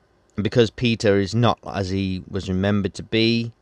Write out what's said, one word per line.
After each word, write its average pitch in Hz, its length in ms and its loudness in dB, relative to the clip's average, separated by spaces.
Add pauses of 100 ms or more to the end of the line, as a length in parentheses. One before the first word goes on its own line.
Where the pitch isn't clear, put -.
(360)
and 104 60 -4
because 110 280 2
Peter 110 500 2
is 95 140 -2
not 113 300 2
as 92 260 -6
he 95 380 -4
was 92 200 -8
remembered 95 460 0
to - 100 -12
be, 113 580 0